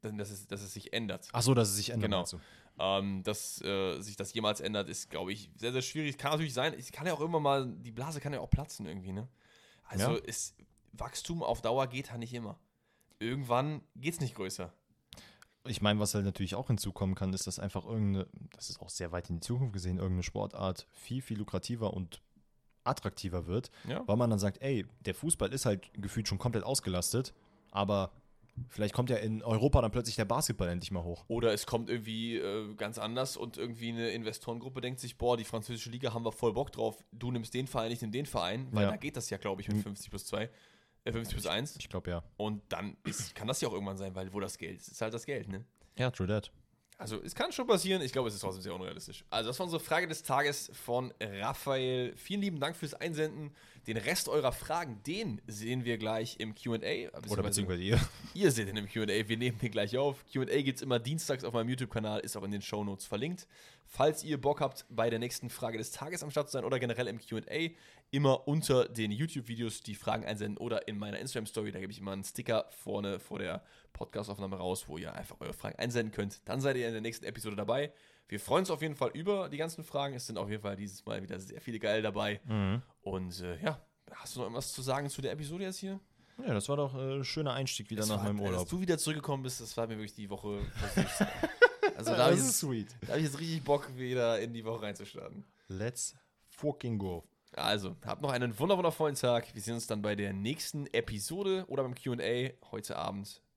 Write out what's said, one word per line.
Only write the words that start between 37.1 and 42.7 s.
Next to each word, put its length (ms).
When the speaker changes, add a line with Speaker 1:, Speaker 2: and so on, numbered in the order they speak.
Speaker 1:
du 200
nimmst 200
den 140
Verein, 260
ich 80
nehm 120
den 120
Verein“, 460
weil 140
Speaker 2:
Ja. 80
Speaker 1:
da 40
geht 220
das 100
ja, 80
glaub 240
ich, 80
mit 80
Speaker 2:
Hm. 60
Speaker 1:
fünfzig 260
plus 180
zwei, 220
äh, 80
fünfzig 220
plus 120
eins. 320
Speaker 2:
Ich 100
glaub, 180
ja. 160
Speaker 1:
Und 340